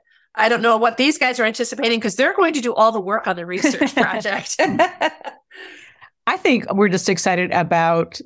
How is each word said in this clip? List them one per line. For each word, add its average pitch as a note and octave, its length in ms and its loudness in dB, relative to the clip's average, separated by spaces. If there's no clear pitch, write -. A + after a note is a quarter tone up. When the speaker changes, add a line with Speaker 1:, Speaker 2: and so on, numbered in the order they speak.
Speaker 1:
I A3 140 2
don't A#3 140 0
know A3+ 160 4
what A3+ 180 2
these C#4+ 220 2
guys B3+ 200 -2
are A#3+ 60 0
anticipating, A#3 560 -2
'cause G#3+ 160 -4
they're D#4 180 2
going E4 200 2
to C#4 80 -4
do A#3 120 -2
all A3 160 4
the A3 100 -2
work G3 260 -4
on F#3+ 100 -2
the E3+ 80 -10
research G3 500 -2
Speaker 2:
<laughs> - 0 -
Speaker 1:
project. - 640 -4
<laughs> - 1700 -6
Speaker 3:
I C#4 120 0
think C4+ 340 2
we're G3 160 4
just F#3 220 0
excited F3+ 420 0
about E3+ 720 0